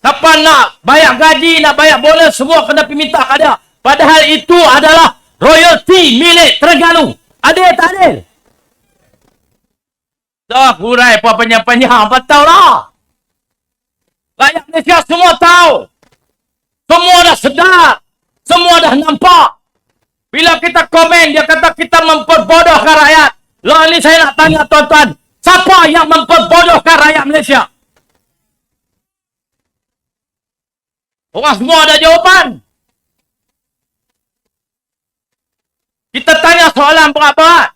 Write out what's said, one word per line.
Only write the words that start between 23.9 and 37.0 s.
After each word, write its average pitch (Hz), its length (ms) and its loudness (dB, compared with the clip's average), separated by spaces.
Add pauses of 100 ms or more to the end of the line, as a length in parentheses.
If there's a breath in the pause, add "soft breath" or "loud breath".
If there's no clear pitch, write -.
saya 320 240 2
nak 269 80 -8
tanya 311 320 0
tuan-tuan, 302 480 0 (240)
siapa 370 480 2
yang 311 240 -2
memperbodohkan 330 880 0
rakyat 302 320 0
Malaysia? 277 320 -2 (3750)
Orang 269 240 -6
semua 302 320 0
ada 302 80 0
jawapan. 330 640 0 (3500)
Kita 320 200 -4 (120)
tanya 339 320 2
soalan 302 320 2